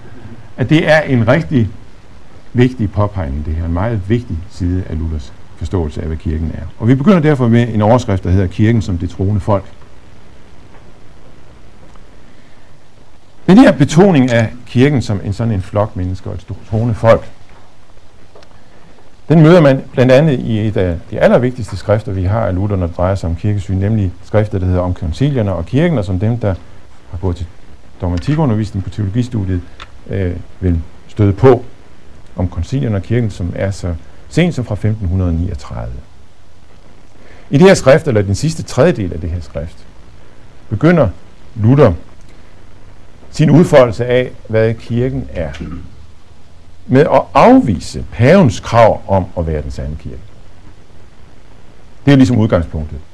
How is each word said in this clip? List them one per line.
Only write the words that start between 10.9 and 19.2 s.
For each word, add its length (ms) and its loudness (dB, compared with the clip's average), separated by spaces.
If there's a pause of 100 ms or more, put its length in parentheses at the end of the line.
Den 120 10
her 140 10
betoning 580 4
af 220 2 (140)
kirken 360 2
som 220 -2
en 80 -4
sådan 200 -2
en 100 -2
flok 340 -2
mennesker 340 -6
og 60 -8
et 60 -12
stort 140 -12 (140)
troende 240 0
folk, 360 4 (2000)